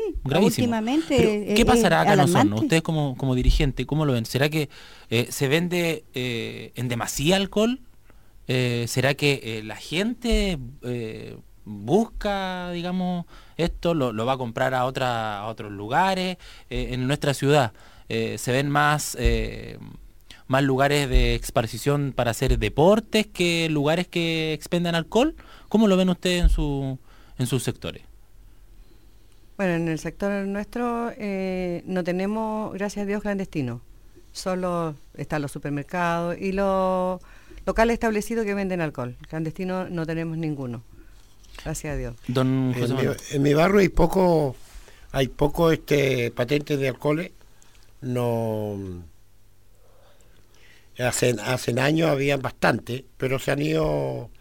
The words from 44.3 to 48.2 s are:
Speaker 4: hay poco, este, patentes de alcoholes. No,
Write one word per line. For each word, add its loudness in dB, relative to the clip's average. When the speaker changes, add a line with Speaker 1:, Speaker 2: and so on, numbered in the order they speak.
Speaker 4:
hay 0
poco, 2
este, 0
patentes -2
de 0
alcoholes. -2
No, -2